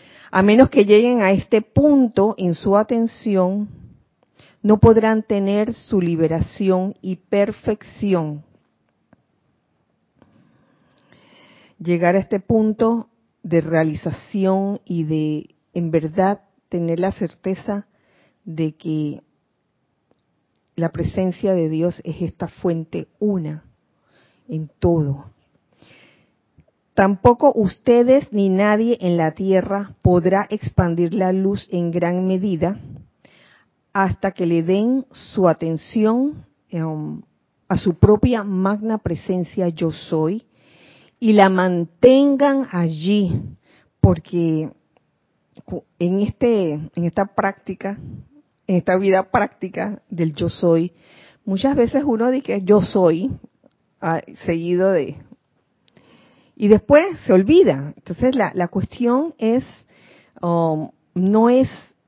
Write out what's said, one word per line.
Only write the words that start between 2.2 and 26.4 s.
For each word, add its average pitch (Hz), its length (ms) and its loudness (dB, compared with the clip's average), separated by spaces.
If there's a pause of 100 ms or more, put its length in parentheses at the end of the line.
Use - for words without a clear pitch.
en 175 180 -2
su 196 200 0
atención, 208 920 -2 (920)
no 208 160 4
podrán 220 440 4
tener 208 500 -2
su - 280 -4
liberación 170 1000 -2
y 185 160 -8
perfección. 196 1300 -4 (3250)
Llegar 175 380 0
a 196 40 2
este 190 200 -4
punto 220 680 0 (340)
de 165 160 0
realización 180 1300 -2
y 170 180 -4
de, 151 520 -4 (180)
en 170 180 -4
verdad, 175 520 -2 (260)
tener 170 320 -2
la 190 100 -2
certeza - 760 -8 (580)
de 156 300 -6
que 151 460 -6 (1600)
la 165 160 -2
presencia 185 600 -4
de 170 140 0
Dios 160 380 -4
es 160 160 -10
esta 170 260 -8
fuente 165 600 -6 (100)
una 170 460 -4 (840)
en 160 320 -8
todo. 147 460 0 (1700)